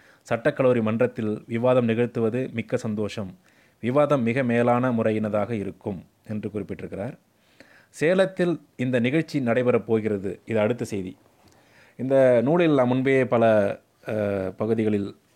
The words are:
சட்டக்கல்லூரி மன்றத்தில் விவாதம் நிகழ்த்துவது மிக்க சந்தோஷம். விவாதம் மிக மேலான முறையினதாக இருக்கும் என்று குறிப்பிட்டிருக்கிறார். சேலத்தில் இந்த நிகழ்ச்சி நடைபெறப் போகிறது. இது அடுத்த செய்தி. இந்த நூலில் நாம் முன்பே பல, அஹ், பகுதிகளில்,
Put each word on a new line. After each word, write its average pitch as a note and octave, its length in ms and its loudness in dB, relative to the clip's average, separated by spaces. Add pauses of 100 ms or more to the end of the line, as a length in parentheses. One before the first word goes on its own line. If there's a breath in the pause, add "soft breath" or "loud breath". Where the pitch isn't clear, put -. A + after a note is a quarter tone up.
(300 soft breath)
சட்டக்கல்லூரி B2+ 520 2
மன்றத்தில் A2 680 -2
விவாதம் A#2+ 400 2
நிகழ்த்துவது A#2 640 -2
மிக்க A2+ 260 -4
சந்தோஷம். G#2 600 -6 (440 soft breath)
விவாதம் C#3 400 2
மிக A#2 220 0
மேலான A#2+ 480 2
முறையினதாக A2 600 -2
இருக்கும் G2 520 -8 (240)
என்று G#2+ 220 -8
குறிப்பிட்டிருக்கிறார். F#2+ 680 -10 (720 soft breath)
சேலத்தில் F#3 720 0 (140)
இந்த B2+ 240 0
நிகழ்ச்சி C#3+ 400 0
நடைபெறப் A#2+ 460 2
போகிறது. G#2+ 600 -2
இது A2 140 -2
அடுத்த A#2 260 0
செய்தி. F#2+ 320 -8 (800 soft breath)
இந்த B2+ 460 4
நூலில் E3 300 2
நாம் B2+ 140 4
முன்பே C3 380 2
பல, A#2 180 2 (640)
அஹ், G2+ 440 -2
பகுதிகளில், G#2+ 640 -2 (200)